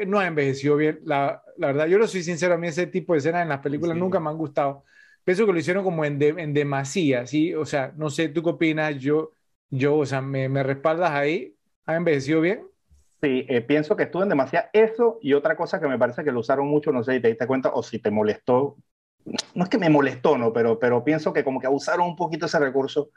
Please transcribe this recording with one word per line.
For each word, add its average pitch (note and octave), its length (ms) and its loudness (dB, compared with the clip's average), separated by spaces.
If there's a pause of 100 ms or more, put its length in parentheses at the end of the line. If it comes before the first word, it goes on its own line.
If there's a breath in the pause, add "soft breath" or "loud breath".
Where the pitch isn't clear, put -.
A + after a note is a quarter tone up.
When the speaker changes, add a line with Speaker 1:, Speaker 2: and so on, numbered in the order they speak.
Speaker 1:
no G3+ 120 0
ha F#3+ 80 2
envejecido C#3+ 500 0
bien. D#3 280 0
La, C#3+ 380 -2 (160)
la E3+ 100 -2
verdad, C#3+ 180 0
yo F3+ 120 4
lo A3 100 4
soy F3+ 140 -4
sincero, F3 320 0
a - 20 0
mí E3+ 120 -4
ese E3+ 180 -2
tipo F3 260 -4
de D#3+ 60 4
escenas E3 240 0
en E3 80 -2
las C#3 100 -2
películas D3+ 360 -4
Speaker 2:
Sí. F3 40 -2
Speaker 1:
nunca F#3 200 0
me D#3 100 -4
han D#3+ 80 -8
gustado. C#3 460 -2 (400 soft breath)
Pienso F#3 220 2
que G3 60 2
lo E3+ 60 2
hicieron F3+ 260 -2
como E3 200 -2
en D3 140 -2
de-, D3 200 2
en D3+ 160 -6
demasía, C#3 720 0
¿sí? D#3 280 0
O D#3 120 -2
sea, C3+ 300 -2
no D#3 120 -4
sé, D#3 220 -2
¿tú D#3+ 120 -4
qué E3+ 80 0
opinas? D#3 480 0
Yo, D3+ 340 0 (360)
yo, C#3 300 2
o C#3+ 80 2
sea, C3 160 -2
¿me, C3+ 260 -4
me C3+ 140 0
respaldas D#3+ 480 0
ahí? D3 440 -2 (320)
¿Ha D#3+ 100 -2
envejecido D#3 440 2
bien? F#3+ 260 -2 (560)
Speaker 3:
Sí, B2+ 260 0
eh, B2 120 2
pienso D3+ 360 2
que D3 80 0
estuvo F3 180 -2
en G3 80 0
demasía. D#3+ 420 0
Eso A3+ 480 2
y C#3 140 2
otra D#3+ 220 2
cosa D#3 240 -4
que D#3 80 0
me B2+ 100 -2
parece B2 260 0
que C#3+ 80 0
lo A#2+ 80 -2
usaron C#3 260 0
mucho, D3 260 0
no B2+ 120 0
sé B2+ 100 0
si B2+ 60 0
te A#2 80 4
diste A#2 180 0
cuenta C3 280 0
o B2 80 -2
si A2+ 160 -10
te A2 120 -2
molestó. A2 680 0 (760)
No F3+ 100 0
es F#3 60 -6
que B3+ 80 0
me F3 100 2
molestó, C#3 480 4
¿no? A#2 160 0
Pero, A#2 260 2
pero A#2+ 240 2
pienso D#3 300 0
que D3+ 120 0
como C3 140 -2
que B2+ 80 -6
abusaron D#3+ 400 0
un E3+ 100 -6
poquito E3 280 -4
ese E3 140 -2
recurso, C3+ 580 -2